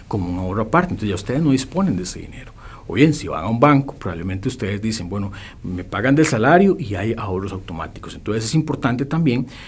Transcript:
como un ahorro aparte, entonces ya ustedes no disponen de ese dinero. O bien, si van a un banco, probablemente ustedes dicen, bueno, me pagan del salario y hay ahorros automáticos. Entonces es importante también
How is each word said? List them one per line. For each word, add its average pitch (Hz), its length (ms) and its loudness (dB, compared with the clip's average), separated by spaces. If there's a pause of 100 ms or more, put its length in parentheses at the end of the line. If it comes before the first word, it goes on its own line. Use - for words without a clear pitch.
como 95 200 -2
un 90 120 -4
ahorro 92 240 -2
aparte, 175 300 2
entonces 107 160 -4
ya 98 60 -2
ustedes 127 280 -2
no 147 80 4
disponen 151 440 0
de 90 60 -4
ese 87 200 -8
dinero. - 360 -16 (320)
O - 40 -6
bien, 143 200 6
si - 140 -6
van 78 160 -4
a 98 60 -2
un 117 100 0
banco, 139 360 4
probablemente 92 520 -4
ustedes 104 340 -4
dicen, 110 280 -4
bueno, 98 240 -4 (280)
me 90 220 -6
pagan 120 320 2
del 156 100 6
salario 165 540 6
y 101 160 -6
hay 107 220 0
ahorros 98 340 -4
automáticos. 82 640 -10
Entonces 110 300 -4
es 110 100 0
importante 143 480 0
también 139 420 2 (220)